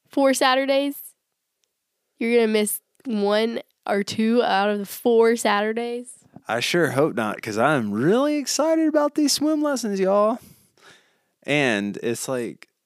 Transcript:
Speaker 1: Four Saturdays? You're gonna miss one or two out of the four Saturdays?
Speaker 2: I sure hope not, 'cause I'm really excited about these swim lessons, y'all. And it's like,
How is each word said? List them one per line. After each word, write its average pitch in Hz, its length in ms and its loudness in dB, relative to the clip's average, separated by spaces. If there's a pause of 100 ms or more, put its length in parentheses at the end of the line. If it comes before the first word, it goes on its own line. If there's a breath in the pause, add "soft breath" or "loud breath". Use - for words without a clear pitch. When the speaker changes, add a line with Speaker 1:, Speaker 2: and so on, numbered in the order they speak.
Speaker 1:
Four 269 240 2
Saturdays? 277 600 0 (1200)
You're 233 180 0
gonna 233 160 4
miss 214 300 0 (240)
one 214 560 0 (260)
or 202 160 0
two 226 400 0
out 196 260 0
of 208 100 -2
the 196 60 -8
four 226 520 2
Saturdays? 226 880 -4 (220)
Speaker 2:
I 113 120 -2
sure 156 320 0
hope 131 240 2
not, 107 260 -4
'cause 107 160 -6
I'm 120 340 2
really 220 440 0
excited 311 520 0
about 294 280 0
these 294 160 2
swim 302 320 -2
lessons, 233 360 -4
y'all. 208 400 2 (1040 soft breath)
And 113 600 0
it's 113 240 -6
like, 120 400 -8 (180)